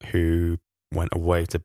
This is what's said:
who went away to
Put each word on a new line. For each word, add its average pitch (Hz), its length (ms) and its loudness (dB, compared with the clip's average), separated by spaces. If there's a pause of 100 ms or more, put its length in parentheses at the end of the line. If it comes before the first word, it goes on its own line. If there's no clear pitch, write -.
who 85 500 2 (360)
went 87 200 0
away 85 320 0
to 85 200 -4